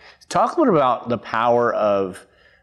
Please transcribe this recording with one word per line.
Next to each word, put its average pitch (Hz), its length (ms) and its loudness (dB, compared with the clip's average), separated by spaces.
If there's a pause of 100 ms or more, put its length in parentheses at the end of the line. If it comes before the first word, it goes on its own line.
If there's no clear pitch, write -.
(300)
Talk 208 260 0
a 349 40 0
little 254 140 4
about 123 360 0
the 117 80 -2
power 120 560 0
of, 101 520 -2 (360)